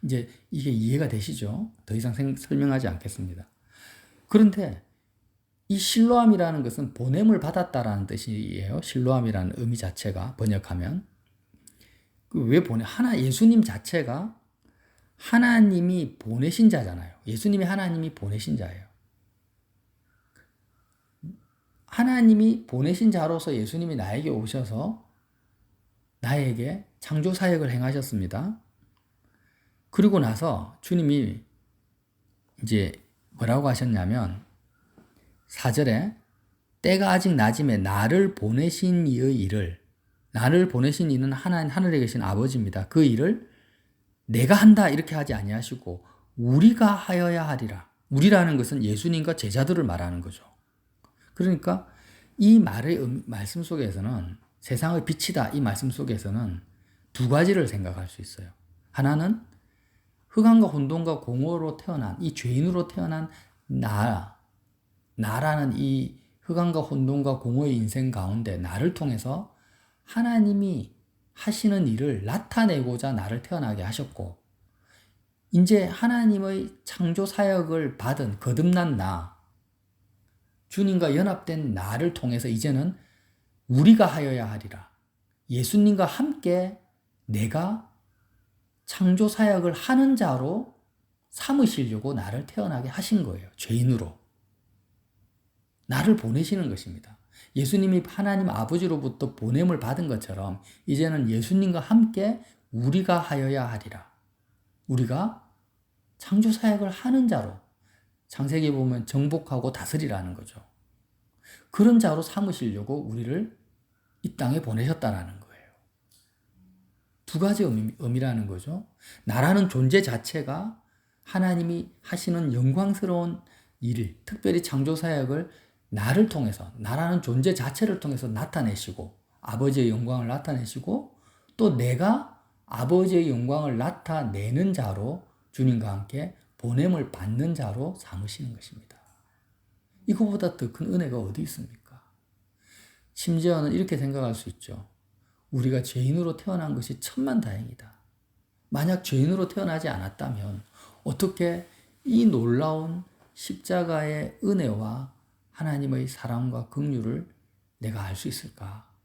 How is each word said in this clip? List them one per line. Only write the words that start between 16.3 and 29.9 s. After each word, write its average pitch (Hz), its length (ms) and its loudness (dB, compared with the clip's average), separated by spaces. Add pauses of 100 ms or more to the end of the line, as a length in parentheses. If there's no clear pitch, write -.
자잖아요. 90 440 -4 (140)
예수님이 190 380 0
하나님이 170 500 -2
보내신 104 420 -4
자예요. 92 300 -10 (3000)
하나님이 226 840 4
보내신 180 440 2
자로서 165 420 0
예수님이 151 420 -4
나에게 117 340 -4
오셔서 120 760 -6 (1120)
나에게 135 680 -2 (120)
창조 156 340 -2
사역을 175 380 0
행하셨습니다. 127 880 -4 (1300)